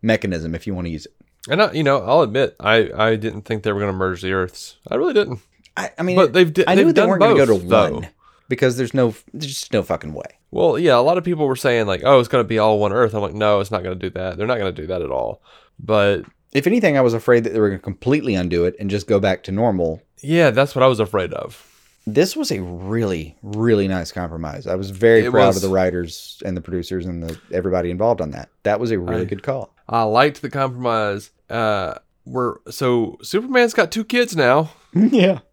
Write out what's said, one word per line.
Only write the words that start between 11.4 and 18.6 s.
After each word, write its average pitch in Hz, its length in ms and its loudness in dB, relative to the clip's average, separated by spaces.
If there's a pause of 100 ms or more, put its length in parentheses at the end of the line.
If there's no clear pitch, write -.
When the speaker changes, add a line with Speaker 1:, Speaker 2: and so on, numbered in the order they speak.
Speaker 2:
were 131 100 0
saying, 120 300 0
like, 92 180 -2
"Oh, 135 140 8
it's 120 100 2
gonna 123 140 2
be 113 160 -2
all 107 220 4
one 101 120 0
Earth." 113 220 2
I'm 107 80 -2
like, 98 120 -6
"No, 104 260 2
it's 101 100 -6
not 95 140 -4
gonna 92 100 -6
do 92 160 -8
that. 92 260 -8
They're 104 120 -4
not 123 100 0
gonna 98 140 -2
do 76 160 -10
that 90 140 -4
at 69 80 -6
all." 60 300 -4 (380)
But 101 440 2 (300)
Speaker 1:
If 139 140 0
anything, 185 300 2
I 135 60 4
was 120 120 2
afraid 117 300 2
that 104 80 -4
they 110 80 0
were 104 80 4
gonna 98 100 -2
completely 127 560 -2
undo 87 300 0